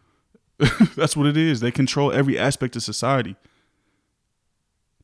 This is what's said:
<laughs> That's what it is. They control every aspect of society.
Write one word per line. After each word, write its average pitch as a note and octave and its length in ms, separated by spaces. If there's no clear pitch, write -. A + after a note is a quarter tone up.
<laughs> - 360
That's D3+ 220
what C#3+ 100
it D3 120
is. D#3+ 220
They A#2 100
control C#3 420
every C3+ 260
aspect B2+ 380
of A#2 60
society. A#2 520